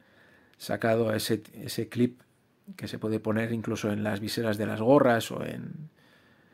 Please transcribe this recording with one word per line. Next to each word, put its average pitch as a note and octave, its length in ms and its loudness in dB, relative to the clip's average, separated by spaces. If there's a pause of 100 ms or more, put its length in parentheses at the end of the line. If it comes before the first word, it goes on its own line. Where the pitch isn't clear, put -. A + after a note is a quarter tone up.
(580)
sacado A2+ 560 0
ese, A2 300 0 (100)
ese - 340 -6
clip A#2+ 320 2 (560)
que G2+ 140 -10
se A#2 100 -10
puede A2 220 -2
poner A2+ 320 0
incluso A2 360 -2
en G#2 140 0
las G#2 160 -2
viseras G#2+ 380 -2
de G#2 80 -2
las G#2+ 160 -2
gorras B2 500 6
o - 140 -6
en, - 440 -10 (640)